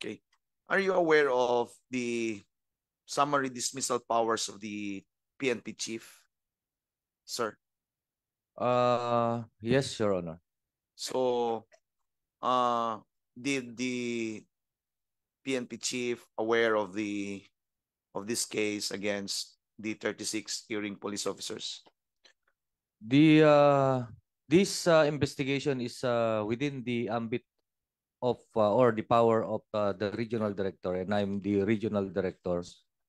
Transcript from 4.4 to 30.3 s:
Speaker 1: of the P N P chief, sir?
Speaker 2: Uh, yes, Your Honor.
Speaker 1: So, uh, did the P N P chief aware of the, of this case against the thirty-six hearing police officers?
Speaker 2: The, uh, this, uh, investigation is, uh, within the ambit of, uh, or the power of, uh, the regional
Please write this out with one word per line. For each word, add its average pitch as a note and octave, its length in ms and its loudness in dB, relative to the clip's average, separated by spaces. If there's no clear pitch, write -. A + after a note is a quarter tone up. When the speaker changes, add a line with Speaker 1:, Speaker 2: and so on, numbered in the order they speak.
Speaker 1:
of G2+ 100 -16
the G2+ 440 -8
P C3+ 120 -2
N A2 120 -2
P A2 120 -12
chief, - 360 -12
sir? A2 320 -6
Speaker 2:
Uh, A#2+ 840 0
yes, C3 400 0
Your G#2 140 2
Honor. E2+ 260 -6
Speaker 1:
So, A#2+ 720 -2
uh, A#2+ 580 0
did B2 420 -4
the A#2+ 680 -4
P C3+ 140 -2
N B2 80 -4
P A#2 120 -12
chief A#2+ 480 -4
aware A2+ 400 2
of F#2+ 160 -2
the, G2+ 500 -6
of G2+ 100 -8
this A2+ 200 -4
case G#2 460 -4
against G2+ 680 -6
the G#2+ 180 -8
thirty-six G#2+ 760 -8
hearing G#2 260 -6
police G2+ 320 -8
officers? - 560 -10
Speaker 2:
The, D3+ 420 6
uh, C#3+ 600 6
this, F#3 400 2
uh, D#3+ 200 6
investigation C#3 720 -2
is, A#2+ 220 -8
uh, A2+ 440 0
within C3+ 360 -4
the A#2+ 260 -2
ambit A#2 340 -4
of, A#2+ 180 0
uh, G#2 160 4
or A#2+ 220 6
the G#2+ 80 -2
power A2+ 420 4
of, G#2+ 180 -4
uh, G#2 180 0
the F#2+ 200 -4
regional G#2+ 420 -4